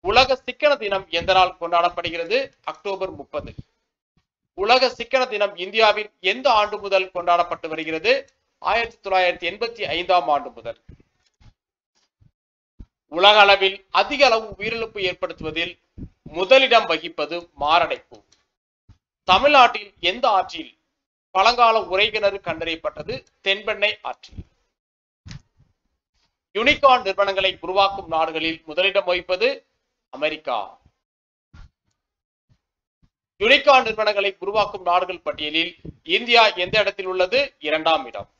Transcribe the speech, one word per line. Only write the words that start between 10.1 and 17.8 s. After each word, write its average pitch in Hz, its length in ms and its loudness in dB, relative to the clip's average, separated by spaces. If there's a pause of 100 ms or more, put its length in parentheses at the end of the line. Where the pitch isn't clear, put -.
ஆண்டு 139 220 -2
முதல். 117 280 -14 (2250)
உலக 202 320 6
அளவில் 196 360 4 (140)
அதிக 226 360 0
அளவு 226 200 2 (120)
உயிரிழப்பு 226 500 -8
ஏற்படுத்துவதில் 170 680 -8 (640)
முதலிடம் 226 480 4
வகிப்பது 160 500 -6 (160)
மாரடைப்பு. 147 640 0 (1120)